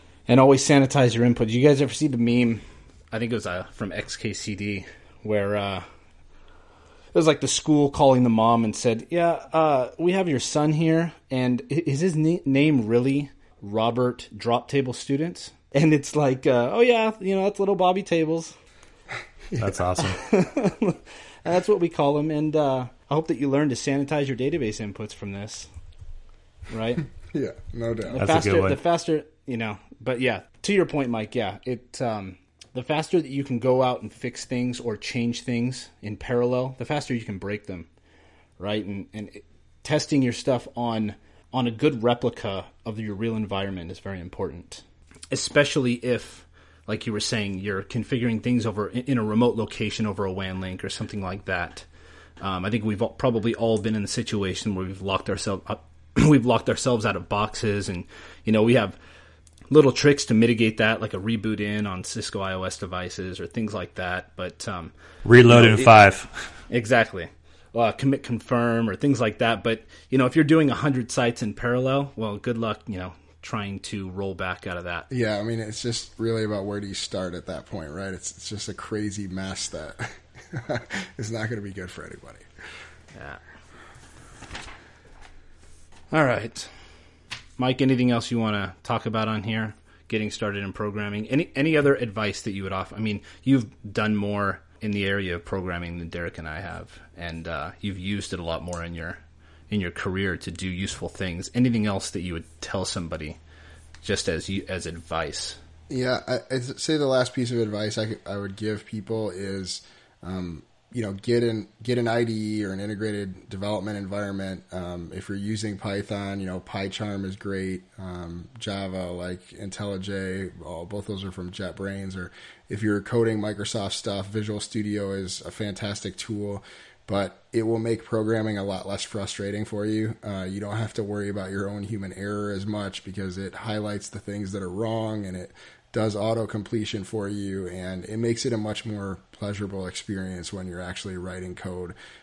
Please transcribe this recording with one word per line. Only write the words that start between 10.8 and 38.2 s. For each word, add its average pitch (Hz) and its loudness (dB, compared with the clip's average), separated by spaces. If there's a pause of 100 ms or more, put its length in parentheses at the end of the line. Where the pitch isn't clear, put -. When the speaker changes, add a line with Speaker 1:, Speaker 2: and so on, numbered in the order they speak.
Speaker 1:
and 127 2
i-, 160 0
is 139 0
his 175 2
na-, 160 2
name 139 4
really 135 2 (320)
Robert 117 0
Drop 117 0
Table 131 0
Students?" 156 -4 (200)
And 156 6
it's 143 2
like, 135 2
uh, 123 4
"Oh, 233 2
yeah, 226 6
you 190 0
know, 190 2
that's 202 0
little 196 2
Bobby 180 4
Tables." 165 0 (920)
Speaker 2:
That's 110 -2
awesome. 92 0 (200)
Speaker 1:
<laughs> 202 2 (480)
That's 175 2
what 208 4
we 175 2
call 147 2
him, 151 0
and, 151 0
uh, 135 2 (240)
I 139 2
hope 156 2
that 165 0
you 143 0
learn 143 4
to 123 2
sanitize 143 0
your 131 -2
database 127 -2
inputs 107 -8
from 101 -10
this, 101 -10 (1040)
right? 117 -2
Speaker 3:
<laughs> 147 -6 (260)
Yeah, 139 -2 (220)
no 117 -4
doubt. 107 -6
Speaker 1:
The - -4
Speaker 2:
That's 98 2
a 160 6
Speaker 1:
faster, 165 2
Speaker 2:
good 175 6
one. - 2
Speaker 1:
the - 2
faster, 160 0 (200)
you 127 -6
know, 110 -4 (240)
but 120 -4
yeah, 120 0 (200)
to 202 0
your 185 6
point, 139 -2
Mike, 110 -4
yeah, 101 -2
it, - -8
um, 101 -4 (360)
the 127 -6
faster 156 0
that 143 -6
you 139 -2
can 131 -2
go 127 4
out 123 2
and 107 -12
fix - -10
things 123 -2
or 113 -4
change 120 -2
things 123 -2 (120)
in 101 -8
parallel, 127 0
the - -6
faster 147 -4
you 117 -2
can 101 -8
break 101 -6
them, 87 -12 (680)